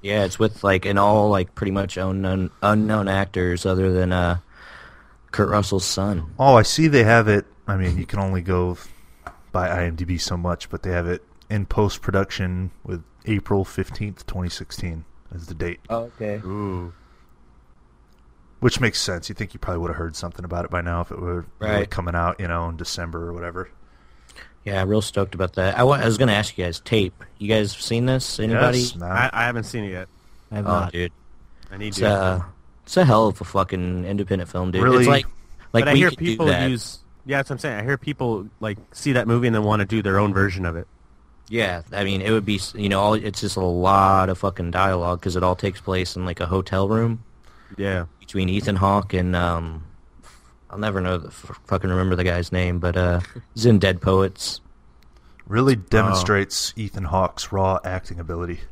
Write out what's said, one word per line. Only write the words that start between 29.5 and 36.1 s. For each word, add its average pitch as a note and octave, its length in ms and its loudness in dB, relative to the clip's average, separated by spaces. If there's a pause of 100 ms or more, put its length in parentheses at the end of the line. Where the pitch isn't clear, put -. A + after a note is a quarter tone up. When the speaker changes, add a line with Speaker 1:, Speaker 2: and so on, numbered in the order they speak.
Speaker 3:
seen A2+ 180 -6
it G2 80 -8
yet. F#2 160 -10 (440)
Speaker 4:
I G#2+ 40 -10
have G2+ 120 -4
Speaker 1:
Oh, F2 120 2
Speaker 4:
not. F2+ 140 -4
Speaker 1:
dude. F2 180 -4 (580)
Speaker 3:
I G2 80 -14
need G#2 120 -10
Speaker 1:
It's, G2+ 80 -8
Speaker 3:
to. A2 120 2
Speaker 1:
uh, F#2 320 2 (440)
it's - 100 -6
a F#3 80 6
hell A2+ 240 6
of G2+ 140 -2
a - 20 -8
fucking F2+ 600 -2
independent G2 440 -2
film, F2+ 220 -4
dude. F#2 100 0
Speaker 2:
Really? B2 180 6
Speaker 1:
It's B2 80 6
like, C#3 180 4 (480)
like, A#2 100 6
Speaker 3:
But C#3+ 60 2
I C#3+ 40 4
Speaker 1:
we C#3 60 6
Speaker 3:
hear F3+ 120 6